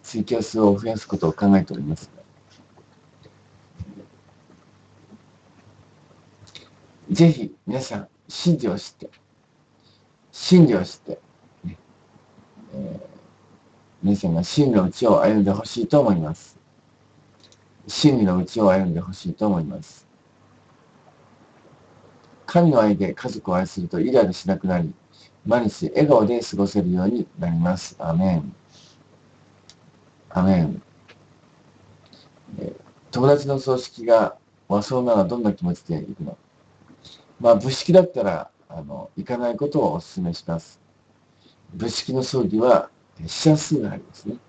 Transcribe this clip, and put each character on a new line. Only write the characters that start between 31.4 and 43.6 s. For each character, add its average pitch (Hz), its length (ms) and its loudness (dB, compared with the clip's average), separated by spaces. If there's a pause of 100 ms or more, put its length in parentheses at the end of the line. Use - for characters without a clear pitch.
え - 80 -10
ー、 - 80 -12 (360)
友 123 160 0
達 139 220 4
の 139 100 -2
葬 135 180 -2
式 120 300 -10
が 113 300 4 (320)
和 104 140 0
装 127 200 -2
な 123 120 2
ら 101 100 4
ど 87 120 -4
ん 120 60 -6
な 104 100 0
気 90 120 -8
持 87 100 -2
ち - 80 -12
で 82 140 -6
行 - 180 -10
く - 80 -14
の？ - 160 -14 (1000)
ま 120 100 6
あ、 117 40 10
仏 117 160 0
式 - 220 -2
だ 185 100 10
っ 175 100 -2
た 127 100 -4
ら、 95 280 -4 (180)
あ 82 140 -14
の、 69 340 -14
行 92 100 -10
か 123 120 -6
な 120 120 -4
い 117 60 -8
こ 143 120 -4
と 147 120 0
を 143 140 0
お 87 60 -6
勧 - 220 -10
め 85 120 -4
し - 120 -14
ま 82 140 -6
す。 - 180 -20 (960)
仏 107 200 -6
式 - 180 -8
の 131 100 -2
葬 127 220 -2
儀 104 160 -2
は、 - 300 2 (280)
え 80 60 -14
ー、 - 40 -12
死 - 200 0
者 151 80 6
崇 123 320 -4